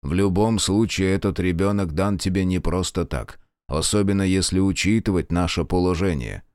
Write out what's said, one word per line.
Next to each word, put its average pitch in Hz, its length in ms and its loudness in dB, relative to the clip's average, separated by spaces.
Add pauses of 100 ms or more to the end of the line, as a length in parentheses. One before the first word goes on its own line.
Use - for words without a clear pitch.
В 69 100 -4
любом 101 480 2
случае, 95 540 0
этот 98 260 -2
ребенок 92 540 0
дан 98 220 0
тебе 95 280 0
не 92 160 0
просто 87 440 -2
так, - 360 -8 (260)
особенно 98 560 0
если 92 380 2
учитывать 98 720 0
наше 87 320 0
положение. 85 800 -2 (100)